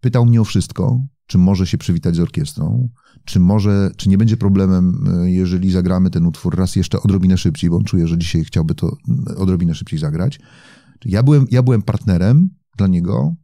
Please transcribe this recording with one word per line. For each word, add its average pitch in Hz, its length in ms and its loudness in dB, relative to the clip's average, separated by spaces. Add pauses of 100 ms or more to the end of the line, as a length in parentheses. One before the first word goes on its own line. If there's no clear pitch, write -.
pytał 120 240 2
mnie 117 160 4
o - 20 2
wszystko, 104 600 -2 (220)
czy - 100 0
może 92 300 2
się 85 100 -4
przywitać 85 380 -2
z 82 40 -2
orkiestrą, - 680 -4 (360)
czy - 140 0
może, 98 580 2
czy - 120 -2
nie 95 80 4
będzie 110 200 2
problemem, 95 720 2 (180)
y, 90 60 0
jeżeli 92 400 0
zagramy 90 380 0
ten 85 160 0
utwór 85 300 -4
raz 92 200 -2
jeszcze 85 260 -2
odrobinę 92 360 2
szybciej, 85 320 -2
bo 85 80 0
on 104 60 0
czuje, 85 240 -2
że 82 100 -2
dzisiaj 85 260 -2
chciałby 78 320 -4
to, - 220 -6 (320)
y, - 80 -10
odrobinę 90 380 -2
szybciej - 240 -10
zagrać. 82 400 -4 (680)
Ja 101 180 0
byłem, 139 280 4
ja 123 120 2
byłem 123 180 2
partnerem 107 680 2 (280)
dla 98 100 0
niego 101 560 -2